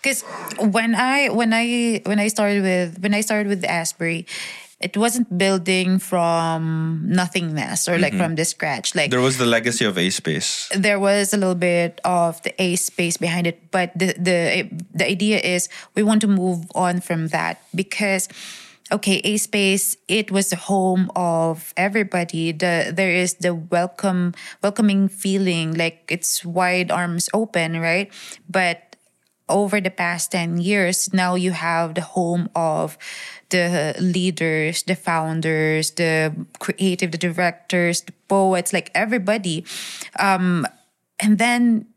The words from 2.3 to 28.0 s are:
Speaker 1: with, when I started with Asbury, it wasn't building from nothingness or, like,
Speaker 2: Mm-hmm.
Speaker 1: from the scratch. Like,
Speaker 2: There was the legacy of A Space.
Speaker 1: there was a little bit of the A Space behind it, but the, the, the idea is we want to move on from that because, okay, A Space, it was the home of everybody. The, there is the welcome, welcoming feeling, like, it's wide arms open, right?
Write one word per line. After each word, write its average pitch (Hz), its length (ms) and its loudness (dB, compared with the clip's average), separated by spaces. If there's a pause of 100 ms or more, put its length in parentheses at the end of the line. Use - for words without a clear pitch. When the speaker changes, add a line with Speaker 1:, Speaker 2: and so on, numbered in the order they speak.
Speaker 1:
with, 180 360 0
when 202 140 0
I 208 80 2
started 214 260 0
with 190 160 -2
Asbury, 165 640 -4 (560)
it 185 160 -4
wasn't 233 400 2
building 185 640 2
from 165 1040 0
nothingness 170 840 -2
or, 175 140 2
like, - 120 2
Speaker 2:
Mm-hmm. 185 80 0
Speaker 1:
from 165 140 0
the 160 100 0
scratch. - 520 -4
Like, 143 140 2
Speaker 2:
There 127 100 2
was 131 160 2
the 127 80 0
legacy 117 400 2
of 95 120 0
A 90 120 2
Space. - 640 -4
Speaker 1:
there 196 260 2
was 202 340 2
a 208 40 2
little 185 200 2
bit 170 480 0
of 170 360 0
the - 200 -6
A 180 140 0
Space 175 420 -2
behind 170 300 -2
it, - 240 -6
but 180 260 0
the, 185 200 0
the, 175 520 2 (240)
the 175 120 0
idea 202 340 0
is 180 300 -2 (260)
we 202 60 2
want 214 200 4
to 220 80 2
move 180 440 2
on 180 280 0
from 160 280 -4
that 165 320 -4 (120)
because, 196 560 -2 (640)
okay, 196 320 0
A 214 120 0
Space, 196 600 0 (100)
it 208 240 0
was 196 220 0
the 175 80 -8
home 185 560 2
of 165 580 0
everybody. 175 800 -2
The, 170 420 0
there 190 160 2
is 180 300 0
the 175 160 0
welcome, 175 800 0 (260)
welcoming 196 480 4
feeling, 185 640 0
like, 165 340 -2
it's - 380 -4
wide 180 480 0
arms 175 400 -2
open, 170 480 -2
right? 175 320 -2 (340)